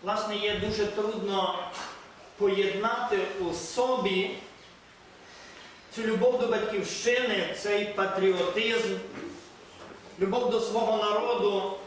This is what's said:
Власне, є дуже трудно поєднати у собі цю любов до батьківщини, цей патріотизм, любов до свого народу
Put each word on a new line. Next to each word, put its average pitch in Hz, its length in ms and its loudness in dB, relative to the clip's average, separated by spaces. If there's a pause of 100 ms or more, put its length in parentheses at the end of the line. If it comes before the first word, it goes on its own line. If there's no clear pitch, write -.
Власне, 214 320 -2
є 208 240 0
дуже 214 260 0
трудно 196 840 0 (680)
поєднати 196 800 2 (200)
у 170 140 -2
собі 196 760 0 (1600)
цю 220 60 -6
любов 247 380 4
до 233 80 2
батьківщини, 214 1120 0
цей 208 260 0
патріотизм, 190 1080 2 (1200)
любов 220 300 2
до 220 100 2
свого 214 380 2
народу 208 880 0